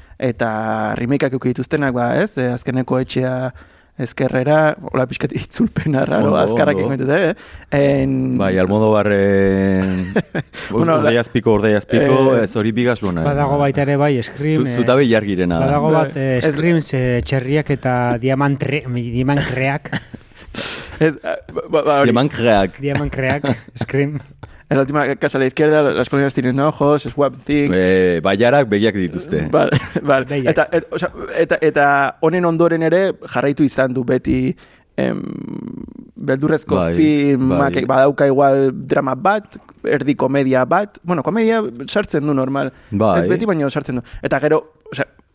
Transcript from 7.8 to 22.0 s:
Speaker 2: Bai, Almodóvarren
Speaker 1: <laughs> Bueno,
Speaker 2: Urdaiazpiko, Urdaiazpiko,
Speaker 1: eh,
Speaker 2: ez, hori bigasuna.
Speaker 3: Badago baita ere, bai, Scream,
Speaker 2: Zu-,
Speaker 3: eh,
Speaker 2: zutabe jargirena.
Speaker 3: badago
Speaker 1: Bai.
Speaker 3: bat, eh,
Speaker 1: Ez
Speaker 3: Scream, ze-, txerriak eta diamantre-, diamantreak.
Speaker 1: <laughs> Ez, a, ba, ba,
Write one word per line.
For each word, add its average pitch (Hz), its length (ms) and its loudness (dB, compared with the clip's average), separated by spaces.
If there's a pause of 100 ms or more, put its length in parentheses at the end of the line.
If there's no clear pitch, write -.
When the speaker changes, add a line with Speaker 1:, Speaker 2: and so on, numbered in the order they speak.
Speaker 2:
Bai, 95 200 0
Almodóvarren 98 1600 2 (240)
Speaker 1:
<laughs> - 340 -10
Bueno, 165 260 2
Speaker 2:
Urdaiazpiko, 117 560 2
Urdaiazpiko, 110 640 2 (180)
Speaker 1:
eh, 117 100 2
Speaker 2:
ez, 101 120 -4
hori 110 160 0
bigasuna. 107 500 0
Speaker 3:
Badago 143 360 0
baita 143 240 0
ere, 143 140 0
bai, 143 260 2
Scream, 151 420 -2
Speaker 2:
Zu-, - 20 -2
Speaker 3:
eh, 123 100 -4
Speaker 2:
zutabe 123 300 4
jargirena. 95 540 2
Speaker 3:
badago 147 320 2
Speaker 1:
Bai. 156 160 2
Speaker 3:
bat, - 80 -10
eh, 135 260 0
Speaker 1:
Ez 156 120 0
Speaker 3:
Scream, 165 260 0
ze-, 127 420 -2
txerriak 135 480 -2
eta 123 480 0
diamantre-, 139 720 -2
diamantreak. 127 1040 -2 (560)
Speaker 1:
<laughs> - 520 -12
Ez, 156 220 2
a, - 140 -6 (320)
ba, 156 140 0
ba, 143 180 2